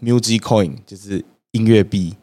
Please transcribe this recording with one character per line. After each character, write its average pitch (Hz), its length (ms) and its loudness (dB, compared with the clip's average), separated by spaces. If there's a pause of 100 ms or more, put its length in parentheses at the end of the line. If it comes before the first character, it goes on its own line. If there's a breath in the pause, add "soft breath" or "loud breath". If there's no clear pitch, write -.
Music 117 380 0
Coin， 98 320 0 (140)
就 - 80 -20
是 98 300 -8 (280)
音 110 140 0
乐 113 160 6
币。 92 400 -4